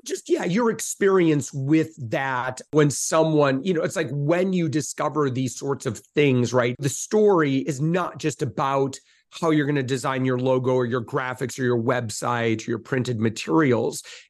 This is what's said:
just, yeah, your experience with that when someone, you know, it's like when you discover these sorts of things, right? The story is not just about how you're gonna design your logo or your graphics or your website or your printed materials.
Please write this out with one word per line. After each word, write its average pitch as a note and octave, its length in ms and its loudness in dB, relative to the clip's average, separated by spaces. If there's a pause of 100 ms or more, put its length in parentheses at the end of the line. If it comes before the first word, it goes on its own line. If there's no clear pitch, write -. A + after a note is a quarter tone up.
just, - 240 -8
yeah, D4 160 0
your A3+ 240 0
experience F3 800 2
with D3+ 440 0 (160)
that C3 500 -4 (100)
when D3 200 4
someone, D3 720 2
you F#3 100 0
know, D#3 80 0
it's E3+ 140 -4
like D#3 160 -2
when E3+ 420 0
you E3+ 160 0
discover D3 600 -2
these B2+ 280 -4
sorts C#3 280 -6
of A2 120 -4 (160)
things, B2+ 400 4
right? B2 260 2
The C#3 100 -2
story F3+ 680 2
is C3+ 240 -4
not E3 380 -2
just D3+ 240 -4
about C#3 540 -2 (340)
how E3 180 -2
you're D3+ 160 4
gonna C#3+ 180 0
design C3 420 -2
your B2+ 120 2
logo B2+ 360 2
or B2+ 120 2
your A#2+ 180 -2
graphics B2+ 560 -6
or C3+ 40 -2
your A#2+ 180 2
website A#2 840 -2
or A#2+ 40 -4
your A2+ 80 -4
printed B2 400 -2
materials. B2 840 0 (260)